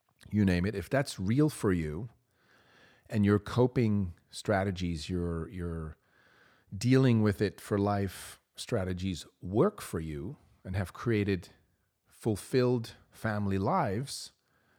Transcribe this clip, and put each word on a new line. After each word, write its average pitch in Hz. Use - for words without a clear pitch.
you 104
name 90
it, 110
if 95
that's 135
real 123
for 107
you, 85
and 107
your 104
coping 107
strategies, 90
your, 85
your 82
dealing 120
with 104
it 101
for -
life 101
strategies 92
work 123
for -
you 80
and 92
have 95
created 101
fulfilled 123
family 104
lives, 127